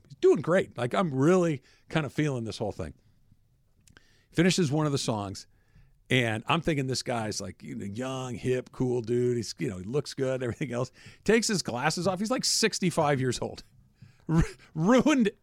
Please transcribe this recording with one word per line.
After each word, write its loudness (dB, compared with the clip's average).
He's -20
doing 6
great. 0
Like, -4
I'm 0
really 4
kind -2
of -10
feeling -2
this -8
whole -4
thing. -10
Finishes 2
one 0
of 0
the 2
songs, -4
and 0
I'm 0
thinking -2
this -4
guy's, -6
like, -12
you -12
know, -8
young, -8
hip, -2
cool -2
dude. 0
He's, -6
you -4
know, -8
he -10
looks -4
good, -4
everything -4
else. -4
Takes 4
his 0
glasses -2
off. 0
He's, -2
like, -2
sixty-five 2
years -2
old. -10
<laughs> -20
Ru-, 4
ruined 4